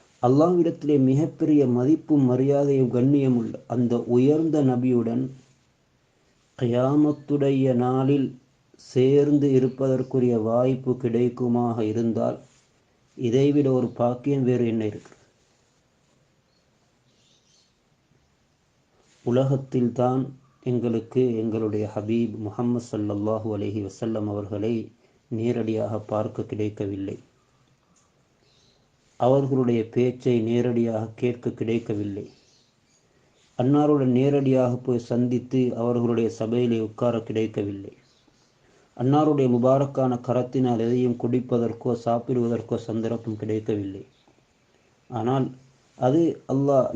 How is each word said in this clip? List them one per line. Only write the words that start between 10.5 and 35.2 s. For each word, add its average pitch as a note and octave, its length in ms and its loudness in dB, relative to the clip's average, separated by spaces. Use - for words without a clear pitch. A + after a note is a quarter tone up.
கிடைக்குமாக A#2+ 880 0
இருந்தால், A2+ 560 -2
இதைவிட C3+ 540 2
ஒரு B2+ 160 2
பாக்கியம் B2 560 -2
வேறு B2 240 2
என்ன A2+ 180 -2
இருக்கு? - 300 -10
உலகத்தில்தான் B2+ 960 0
எங்களுக்கு A#2+ 580 -2
எங்களுடைய G#2+ 500 -4
ஹபீப் G#2+ 500 -4
முஹம்மது A#2+ 480 -4
ஸல்லல்லாஹு G#2+ 680 -4
அலைஹி G2+ 320 -6
வஸல்லம் G#2+ 460 -6
அவர்களை G#2 440 -4
நேரடியாக A2 680 -2
பார்க்க G#2+ 440 -6
கிடைக்கவில்லை, G#2 760 -6
அவர்களுடைய C3 680 2
பேச்சை B2 500 0
நேரடியாக A#2 760 -2
கேட்க A#2+ 340 -4
கிடைக்கவில்லை, G#2 760 -4
அன்னாருடன் C#3+ 580 2
நேரடியாக C3 580 2
போய் A#2+ 320 -4
சந்தித்து B2 560 0